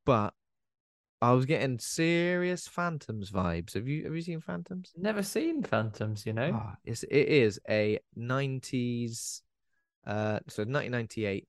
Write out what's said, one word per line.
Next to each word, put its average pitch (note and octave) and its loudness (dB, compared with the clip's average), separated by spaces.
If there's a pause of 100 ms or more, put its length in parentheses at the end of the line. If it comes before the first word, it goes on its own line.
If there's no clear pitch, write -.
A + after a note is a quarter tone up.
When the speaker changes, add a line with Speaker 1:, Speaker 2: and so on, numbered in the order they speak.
Speaker 1:
but G#2 6 (880)
I A#2+ 8
was C3 6
getting C3 2
serious F3 0
Phantoms C#3 -4
vibes. F2 0
Have A2+ -4
you, D3+ -2
have D#3 -4
you E3 -4
seen E3 -6
Phantoms? F3+ -8
Speaker 2:
Never G3+ -2
seen D#4 0
Phantoms, A2 -2
you A2 -2
know? - 0
Speaker 1:
Ah, A2 -4 (100)
it's, A2+ -6
it - 4
is A#2 4 (100)
a G#2+ 2 (160)
nineties, A#2+ -4 (640)
uh, G#2+ 0
so - -4
nineteen B2 -2
ninety-eight, A2 -2